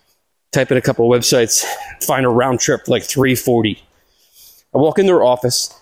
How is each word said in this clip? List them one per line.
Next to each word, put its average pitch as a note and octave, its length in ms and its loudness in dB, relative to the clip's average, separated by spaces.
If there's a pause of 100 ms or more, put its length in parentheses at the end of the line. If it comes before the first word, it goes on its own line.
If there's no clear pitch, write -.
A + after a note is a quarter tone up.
(500)
type C#3 220 -2
in B2+ 40 2
a B2 60 2
couple A#2 240 0
of B2 100 4
websites, A#2+ 480 0 (380)
find C3+ 240 -2
a - 20 2
round A#2+ 300 2
trip, - 300 -2
like, A#2+ 160 0
three C3 320 0
forty. A2+ 480 -2 (880)
I C3+ 40 0
walk D3+ 200 2
in G3 80 2
their F3+ 160 4
office, B2 600 0